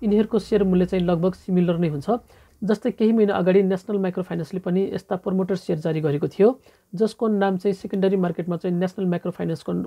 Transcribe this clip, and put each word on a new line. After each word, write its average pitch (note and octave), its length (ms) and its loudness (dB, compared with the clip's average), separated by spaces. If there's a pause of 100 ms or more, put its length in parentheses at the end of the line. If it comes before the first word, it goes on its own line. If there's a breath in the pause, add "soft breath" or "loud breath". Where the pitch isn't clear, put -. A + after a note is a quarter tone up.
यिनीहरूको G#3+ 360 2
सेयर G3+ 260 0
मूल्य F3+ 220 2
चाहिँ F3+ 180 -2
लगभग F3+ 300 0
सिमिलर F3 440 0
नै E3+ 100 2
हुन्छ। D3+ 320 -2 (420 soft breath)
जस्तै G#3 300 -2
केही A3+ 200 2
महिना G#3 220 4
अगाडि F#3 280 4
नेसनल F#3+ 360 -2
माइक्रो F#3 240 -2
फाइनेन्सले E3+ 380 -8
पनि F#3 200 0 (120)
यस्ता - 320 -6
प्रमोटर F#3+ 320 -2
सेयर E3+ 240 -4
जारी D#3+ 200 -2
गरेको D3+ 280 0
थियो, A3+ 320 2 (320 soft breath)
जसको G#3+ 380 -2
नाम G3 260 2
चाहिँ G3 160 -2
सेकेन्डरी F#3+ 440 -2
मार्केटमा F3 400 -2
चाहिँ F3+ 200 -2
नेसनल F#3 320 -2
माइक्रो F3 240 -2
फाइनेन्सको, E3+ 400 -6 (140)